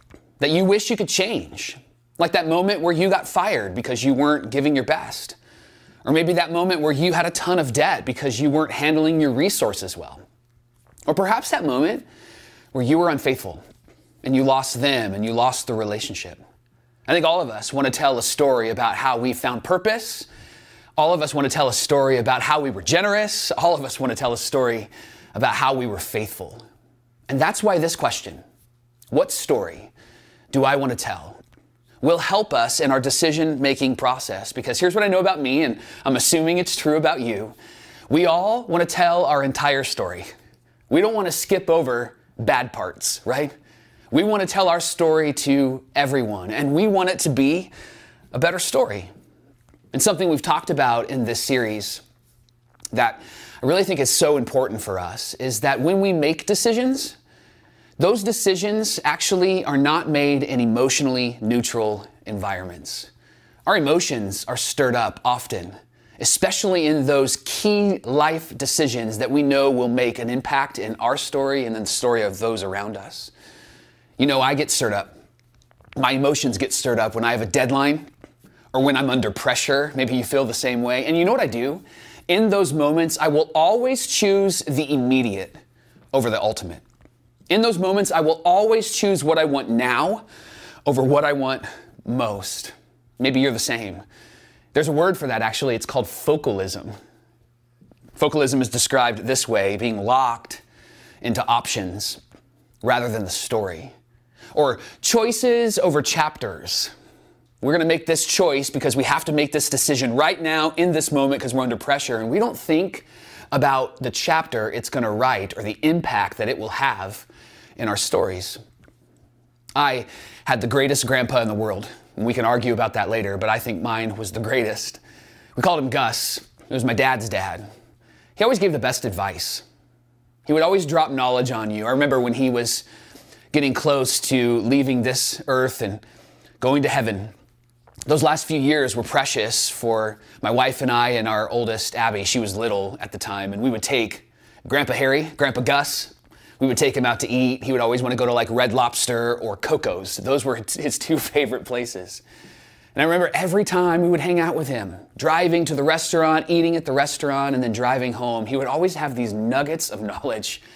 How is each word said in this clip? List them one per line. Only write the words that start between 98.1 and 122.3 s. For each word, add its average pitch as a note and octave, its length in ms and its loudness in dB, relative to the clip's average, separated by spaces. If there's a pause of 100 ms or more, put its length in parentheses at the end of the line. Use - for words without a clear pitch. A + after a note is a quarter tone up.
Focalism C#3+ 440 2
is A#2 80 0
described A#2+ 580 0
this C3 220 0
way, G2+ 280 2
being A2 280 -4
locked B2 580 0 (600)
into A#2+ 260 -2
options G#2 720 -2 (640)
rather A#2+ 260 0
than G#2+ 160 -4
the F2 60 -8
story. F2+ 640 -4 (640)
Or C3+ 240 2 (220)
choices A#3 800 2
over D3+ 240 4
chapters. - 880 -4 (680)
We're C#3 120 0
gonna E3 140 2
make E3 200 0
this D#3+ 180 2
choice C#3+ 460 2
because C#3+ 240 0
we C3+ 100 2
have C#3 200 0
to D#3 80 -2
make D3+ 200 0
this D3 160 0
decision C3 460 0
right D#3+ 260 2
now D#3 360 0
in F3 160 4
this D3+ 180 0
moment C#3 320 2
'cause B2 100 -6
we're C3 120 0
under A#2+ 120 -2
pressure. C#3 420 -2
And A2+ 120 -4
we E3 80 2
don't A#3 180 0
think F3 480 -2 (460)
about C3+ 520 0
the B2+ 80 -4
chapter C#3 600 -2
it's A#2+ 200 -8
gonna A#2+ 200 -2
write G#2+ 460 0
or A2+ 60 -8
the G#2 200 -8
impact D3 540 0
that A2 120 -2
it A#2+ 100 -4
will G#2+ 100 -8
have G2+ 580 -4 (500)
in A#2 120 -4
our G#2 80 0
stories. F#2 600 -2 (1160)
I C3+ 320 0 (380)
had B2+ 160 0
the B2 60 -2
greatest C3+ 400 2
grandpa B2+ 340 2
in A2 80 0
the G#2+ 60 -4
world. G#2 340 -4 (280)
And A2 100 -4
we A#2+ 80 2